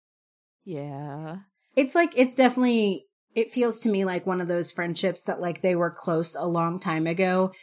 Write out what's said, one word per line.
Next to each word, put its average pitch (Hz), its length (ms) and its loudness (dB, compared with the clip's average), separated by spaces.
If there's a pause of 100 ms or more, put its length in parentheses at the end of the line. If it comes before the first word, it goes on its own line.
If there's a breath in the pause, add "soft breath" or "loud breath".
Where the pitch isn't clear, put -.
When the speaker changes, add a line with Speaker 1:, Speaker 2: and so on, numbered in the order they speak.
(640)
Speaker 1:
Yeah. 147 760 -10 (380)
Speaker 2:
It's 269 200 2
like, 339 200 2
it's 254 200 2
definitely, 240 720 2 (280)
it 226 180 0
feels 240 300 0
to 233 80 0
me 196 160 2
like 180 200 -2
one 180 160 -2
of 175 60 -4
those 175 240 -2
friendships 175 520 -4
that, 180 180 -4
like, 175 200 -4
they 185 140 2
were 170 160 2
close 165 440 -2
a 147 100 -4
long 170 340 0
time 160 280 -2
ago 185 440 2 (120)